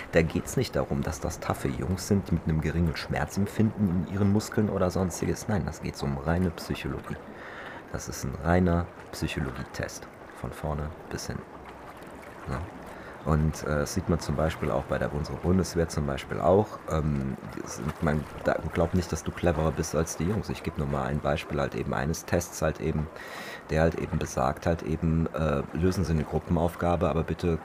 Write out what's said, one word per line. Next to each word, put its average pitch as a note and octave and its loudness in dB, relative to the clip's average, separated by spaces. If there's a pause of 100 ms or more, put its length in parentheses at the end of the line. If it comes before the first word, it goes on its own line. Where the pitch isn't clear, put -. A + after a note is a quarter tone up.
(120)
Da E2 8
geht's - -2
nicht - 0
darum, C#2 0
dass - -4
das D2 -4
taffe - 0
Jungs C#2 -2
sind G2 2
mit E2 4
einem D#2 2
geringen D#2 2
Schmerzempfinden - 0
in F#2 -6
ihren G2+ 4
Muskeln G#2+ 2
oder F#2 2
sonstiges. F2+ 0
Nein, G#2 0
das - -6
geht's - -6
um C#2 0
reine E2+ 2
Psychologie. - -6 (760)
Das - -6
ist - -6
ein C2+ -4
reiner F2 6 (260)
Psychologietest, - -4 (320)
von B1 -6
vorne D2 -4 (220)
bis - -6
hin. - -4 (1080)
Ja. C2 -2 (680)
Und, D#2 4
äh, D2+ 2
das C#2+ -2
sieht F#2 -2
man E2 4
zum - -2
Beispiel D#2 0
auch C2 0
bei C#2+ -2
der, B1+ 0
unserer D2 -2
Bundeswehr E2+ 4
zum D2 -2
Beispiel C2+ -2
auch. F#2 6 (120)
Ähm, D2 0 (240)
das, - -10 (180)
man, D2+ 2 (200)
da, - 2 (160)
glaub E2+ 2
nicht, F2+ 0
dass E2+ -4
du D#2+ -4
cleverer D#2+ 2
bist D#2+ -2
als D#2+ 0
die D#2 -2
Jungs. F2+ 0
Ich - -6
gebe - -4
nur C#2+ 0
mal C#2 0
ein C#2+ 0
Beispiel C#2+ 0
halt C2+ 0
eben A#1+ -2
eines C#2 -2
Tests - 0
halt D#2 2
eben, D#2 0 (640)
der D#2 4
halt E2 4
eben - 0
besagt C#2+ 0
halt E2+ 2
eben, D#2+ 2
äh, D2 2 (120)
lösen F2+ 4
Sie E2 2
eine D#2 4
Gruppenaufgabe, E2 2
aber D#2 2
bitte, E2 0